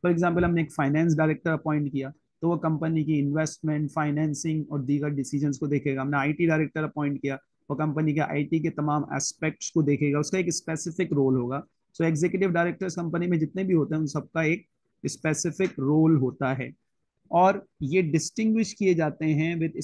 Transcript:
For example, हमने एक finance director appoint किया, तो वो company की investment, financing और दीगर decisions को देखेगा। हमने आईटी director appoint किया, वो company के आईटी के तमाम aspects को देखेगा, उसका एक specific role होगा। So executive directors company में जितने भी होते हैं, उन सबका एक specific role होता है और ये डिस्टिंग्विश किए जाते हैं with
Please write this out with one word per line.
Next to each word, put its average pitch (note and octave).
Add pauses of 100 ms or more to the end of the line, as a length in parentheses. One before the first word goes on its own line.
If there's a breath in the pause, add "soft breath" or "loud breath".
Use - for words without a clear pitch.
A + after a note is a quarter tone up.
For F3
example, E3+
हमने E3+
एक D#3
finance D#3
director D#3
appoint D3+
किया, C3+ (280)
तो E3
वो E3+
company D#3+
की D3+
investment, D3+
financing D3+
और D3
दीगर C#3+
decisions C#3
को D3+
देखेगा। C#3
हमने C#3+
आईटी D3+
director D#3
appoint D3
किया, C3+ (300)
वो C#3+
company D3+
के D3
आईटी D3
के D#3
तमाम D3 (100)
aspects -
को D#3+
देखेगा, C#3+
उसका D3+
एक F3
specific E3
role C3+
होगा। B2+ (320)
So E3
executive F3+
directors E3+
company E3+
में F3
जितने D#3+
भी F#3+
होते D#3
हैं, D#3
उन D#3
सबका D3+
एक D#3+ (360)
specific D#3+
role D#3
होता C3
है B2+ (600)
और F#3+ (160)
ये D#3
डिस्टिंग्विश A3
किए F#3+
जाते D#3
हैं D#3
with D#3+